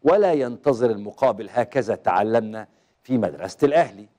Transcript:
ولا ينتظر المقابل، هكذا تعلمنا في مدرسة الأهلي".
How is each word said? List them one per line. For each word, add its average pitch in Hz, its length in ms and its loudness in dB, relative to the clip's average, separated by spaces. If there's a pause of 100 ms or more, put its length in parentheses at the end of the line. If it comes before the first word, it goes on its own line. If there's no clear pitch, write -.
ولا 180 300 4
ينتظر 123 580 0
المقابل، 104 600 -2
هكذا 120 440 -2
تعلمنا 110 720 -2 (360)
في 127 140 -2
مدرسة 87 480 -4
الأهلي". 135 400 0 (140)